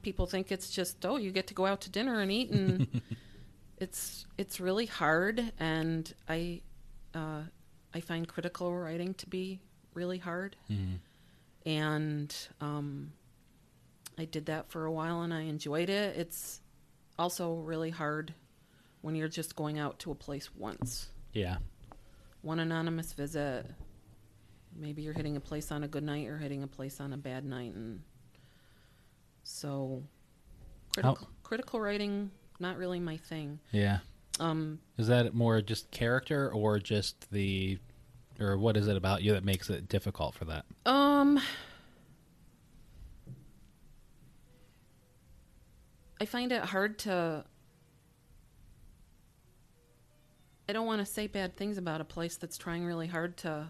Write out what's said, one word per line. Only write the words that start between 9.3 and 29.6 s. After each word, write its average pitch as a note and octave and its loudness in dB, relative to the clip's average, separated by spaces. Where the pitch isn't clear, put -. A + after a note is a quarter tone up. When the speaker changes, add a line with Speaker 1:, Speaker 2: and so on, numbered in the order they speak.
Speaker 1:
really F3+ -2
hard. F3+ -4
Speaker 2:
Mm-hmm. F#2+ 0
Speaker 1:
And, D3+ 0
um, D3 -4
I D#3+ -6
did D#3 -4
that D#3+ -4
for D#3+ -4
a D#3+ 0
while, E3 0
and E3+ 0
I D#3+ -2
enjoyed D#3 0
it. G3+ 2
It's - -6
also E3+ 0
really D#3+ -2
hard D#3 -2
when D#3+ -2
you're D#3 0
just D#3+ -6
going D3+ -2
out D3 -2
to E3 -6
a - -2
place - -8
once. - -6
Speaker 2:
Yeah. F#2 0
Speaker 1:
One D#3+ -2
anonymous E3 0
visit. C#3+ -2
Maybe D3+ -8
you're D3+ -6
hitting D3+ 0
a C#3+ -2
place D3+ -4
on D3 -2
a C#3+ -4
good D3 -2
night D3 -2
or D3+ -6
hitting C#3 -4
a C#3 -6
place C3+ -8
on C#3 -6
a C3 -6
bad C3+ -6
night, B2 -6
and A2+ -8
so C#3 -4